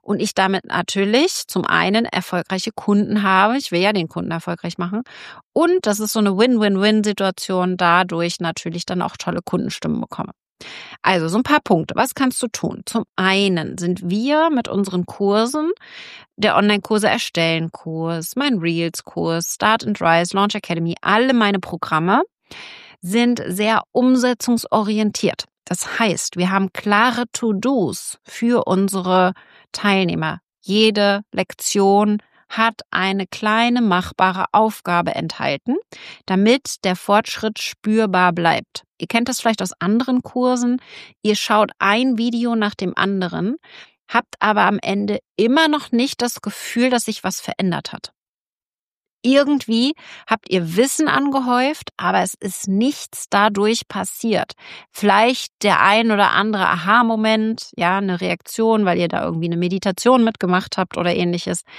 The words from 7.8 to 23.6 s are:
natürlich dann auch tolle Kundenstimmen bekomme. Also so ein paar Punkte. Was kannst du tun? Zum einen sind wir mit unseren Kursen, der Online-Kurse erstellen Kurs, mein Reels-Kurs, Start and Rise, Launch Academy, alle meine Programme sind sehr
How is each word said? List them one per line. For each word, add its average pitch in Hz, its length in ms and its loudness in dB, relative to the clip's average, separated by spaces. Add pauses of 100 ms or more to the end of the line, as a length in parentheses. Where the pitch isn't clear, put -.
natürlich 170 460 -6
dann 180 160 -4
auch - 160 -4
tolle - 260 -4
Kundenstimmen - 560 -4
bekomme. - 320 -10 (720)
Also 175 260 0
so 175 100 -2
ein 254 60 2
paar 302 180 2
Punkte. - 360 0
Was 254 160 0
kannst 254 280 -2
du 254 60 -2
tun? - 380 -8
Zum 226 180 -4 (140)
einen 190 600 0
sind 180 320 -4
wir 285 400 0
mit 254 200 -2
unseren 185 360 -2
Kursen, 240 640 0 (640)
der - 180 2
Online-Kurse 208 540 2
erstellen 165 640 -2
Kurs, 165 640 -6
mein 269 220 0
Reels-Kurs, 165 960 -4
Start 214 300 0
and 208 140 -4
Rise, 170 380 2
Launch 208 180 2
Academy, 170 460 -4
alle 240 320 2
meine 202 260 2
Programme 175 640 0 (800)
sind 233 440 0
sehr 208 360 0 (100)